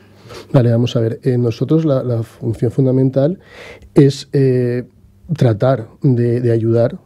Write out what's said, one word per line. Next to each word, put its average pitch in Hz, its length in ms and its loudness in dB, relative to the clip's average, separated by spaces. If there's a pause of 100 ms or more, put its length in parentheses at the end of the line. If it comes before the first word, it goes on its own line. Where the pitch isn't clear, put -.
(520)
Vale, 120 180 4
vamos 117 260 -2
a 117 40 0
ver. 113 220 -4
Eh, 127 160 -2
nosotros 123 460 -2
la, 135 180 0
la 120 200 -4
función 117 480 -6
fundamental 135 680 0 (560)
es, 139 380 4
eh, 127 520 0 (500)
tratar 120 540 0 (140)
de, 120 380 2
de 120 120 0
ayudar 113 540 0